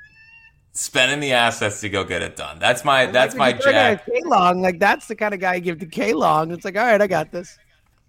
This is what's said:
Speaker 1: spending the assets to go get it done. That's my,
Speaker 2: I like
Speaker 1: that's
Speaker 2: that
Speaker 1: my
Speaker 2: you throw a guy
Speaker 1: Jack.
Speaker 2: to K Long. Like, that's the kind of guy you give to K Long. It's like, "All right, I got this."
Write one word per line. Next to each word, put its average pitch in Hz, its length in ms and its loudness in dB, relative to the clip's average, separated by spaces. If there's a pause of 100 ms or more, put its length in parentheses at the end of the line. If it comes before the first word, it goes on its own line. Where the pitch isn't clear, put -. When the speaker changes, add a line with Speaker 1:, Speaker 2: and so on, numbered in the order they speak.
(760)
Speaker 1:
spending 135 460 0
the 143 120 -2
assets 117 480 0
to 107 80 -6
go 95 160 -2
get 87 180 -4
it 87 140 -10
done. 76 220 -12
That's 117 260 0
my, 135 160 4
Speaker 2:
I 127 40 4
like 95 80 -4
Speaker 1:
that's 127 220 2
Speaker 2:
that 262 40 -8
Speaker 1:
my 233 100 4
Speaker 2:
you 123 120 -2
throw 277 100 2
a 220 40 4
guy 214 200 4
Speaker 1:
Jack. - 120 -8
Speaker 2:
to - 60 -8
K - 120 -2
Long. 185 380 2
Like, 180 160 0
that's 202 300 0
the 214 80 -10
kind 208 180 -4
of 180 60 -8
guy 185 160 -2
you 180 40 -6
give 175 200 -6
to 180 60 -12
K 202 280 -4
Long. 165 360 0
It's 175 140 -10
like, 190 120 -8
"All 220 100 0
right, 214 140 4
I 208 60 2
got 170 260 -2
this." 180 260 -12 (500)